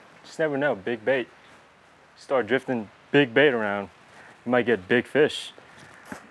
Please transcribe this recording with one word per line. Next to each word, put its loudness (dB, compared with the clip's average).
Just -20
never -2
know, 0
big -8
bait. -2
Start -2
drifting -4
big 4
bait 6
around, -2
you -4
might 2
get 0
big 2
fish. -2